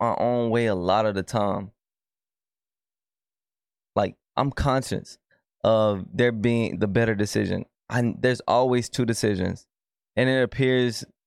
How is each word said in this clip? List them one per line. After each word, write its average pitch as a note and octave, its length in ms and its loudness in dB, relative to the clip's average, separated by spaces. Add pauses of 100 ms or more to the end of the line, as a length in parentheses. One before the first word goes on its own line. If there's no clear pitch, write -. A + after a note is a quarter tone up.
my A#2 160 0
own A#2+ 320 0
way A#2 180 2
a G#2+ 80 0
lot F#2 300 2
of G#2+ 100 0
the F#2+ 80 -2
time. G2+ 500 -4 (2250)
Like, G2 220 -2 (200)
I'm C#3 140 0
conscious B2+ 680 -4 (440)
of G#2+ 520 2
there A#2+ 180 2
being A2+ 460 0
the G#2 100 0
better A2 260 2
decision. G2+ 520 -2 (240)
I, A#2+ 280 0
there's B2 300 0
always B2 400 2
two - 160 -2
decisions. G2+ 640 -2 (500)
And B2+ 140 2
it C3 120 2
appears B2+ 640 0 (220)